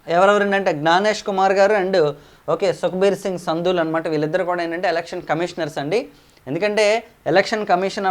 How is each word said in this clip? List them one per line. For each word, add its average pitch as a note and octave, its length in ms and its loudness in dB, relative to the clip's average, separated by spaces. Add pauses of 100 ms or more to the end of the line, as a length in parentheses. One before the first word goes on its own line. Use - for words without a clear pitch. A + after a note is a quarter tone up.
ఎవరెవరండి G3 480 4
అంటే F#3+ 160 0
జ్ఞానేష్ F3 520 0
కుమార్ F#3+ 280 2
గారు G3 220 4
and, F3+ 400 2 (360)
ఓకే, E3+ 220 0
సుఖ్బీర్ F#3 420 0
సింగ్ F#3 240 -4
సంధూల్ F3 400 -2
అనమాట. D#3+ 300 -2
వీళ్ళిద్దరు D#3 360 0
కూడా F3 180 -2
ఏంటంటే E3+ 260 -4
ఎలక్షన్ E3+ 340 -4
కమిషనర్స్ D#3+ 560 -4
అండి. F#3 300 -2 (380)
ఎందుకంటే G#3 580 0 (240)
Election G3+ 360 0
Commission F#3+ 460 0